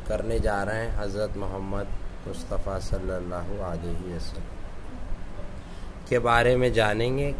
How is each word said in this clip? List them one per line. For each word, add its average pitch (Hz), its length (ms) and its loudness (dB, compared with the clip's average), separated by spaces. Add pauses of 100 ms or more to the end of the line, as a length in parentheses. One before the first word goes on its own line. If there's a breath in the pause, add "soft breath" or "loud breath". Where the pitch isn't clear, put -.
करने 110 320 0
जा 104 220 2
रहे 104 140 0
हैं 113 200 0
हज़रत 104 400 0
मोहम्मद 98 520 -2 (400)
मुस्तफ़ा 95 500 0
सल्लल्लाहु 90 800 -2
अलैहि 87 580 -2
वसल्लम - 320 -4 (1600 loud breath)
के 123 100 4
बारे 120 380 6
में 127 160 4
जानेंगे। 117 680 4